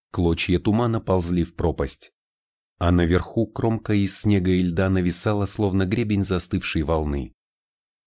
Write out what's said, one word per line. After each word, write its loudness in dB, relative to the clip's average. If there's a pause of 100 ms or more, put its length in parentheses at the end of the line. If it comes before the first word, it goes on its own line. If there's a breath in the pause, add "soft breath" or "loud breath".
(120)
Клочья 0
тумана 0
ползли 0
в -6
пропасть. -4 (640)
А 2
наверху 2
кромка -2
из 0
снега 2
и 4
льда 0
нависала, 0
словно 0
гребень 0
застывшей -2
волны. -2 (760)